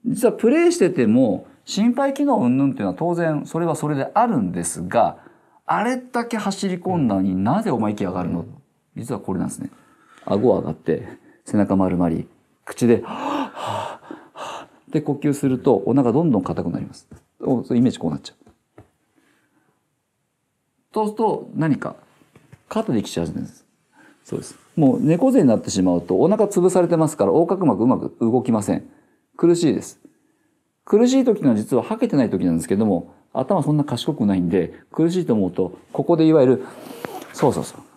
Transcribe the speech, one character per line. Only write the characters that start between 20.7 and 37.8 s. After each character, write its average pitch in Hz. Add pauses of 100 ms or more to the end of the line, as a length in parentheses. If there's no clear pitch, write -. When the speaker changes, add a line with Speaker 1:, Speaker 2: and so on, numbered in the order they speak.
Speaker 1:
そ 220
う 214
す 208
る 214
と、 208
何 143
か、 - (720)
肩 220
で 113
息 87
し -
始 82
め -
る -
ん -
で -
す。 - (580)
そ -
う -
で -
す。 - (200)
も 143
う -
猫 170
背 240
に 135
な 110
っ -
て -
し 95
ま 90
う 85
と、 92
お 151
腹 214
潰 185
さ 180
れ 170
て 170
ま 160
す -
か -
ら、 95
横 165
隔 185
膜 107
う 117
ま 117
く -
動 117
き 117
ま 110
せ 95
ん。 - (480)
苦 170
し 170
い 104
で -
す。 - (840)
苦 233
し 247
い 269
時 233
の 123
実 107
は 113
吐 220
け 233
て 185
な 135
い 101
時 92
な 87
ん 82
で 82
す -
け 101
ど 110
も、 87 (180)
頭 160
そ 147
ん 151
な 147
賢 135
く 113
な 98
い 92
ん 87
で、 85 (200)
苦 165
し 180
い 156
と -
思 101
う -
と、 90 (140)
こ 143
こ 170
で 160
い 160
わ 156
ゆ 127
る、 127 (680)
そ -
う 120
そ 73
う -
そ -
う。 - (160)